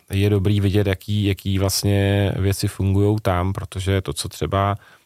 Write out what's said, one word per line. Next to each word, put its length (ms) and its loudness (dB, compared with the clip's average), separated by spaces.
je 200 2
dobrý 300 2
vidět, 260 2
jaký, 380 -2
jaký 340 0
vlastně 800 2
věci 320 0
fungujou 500 2
tam, 340 0
protože 480 -4
to, 120 -6
co 160 -8
třeba 480 -2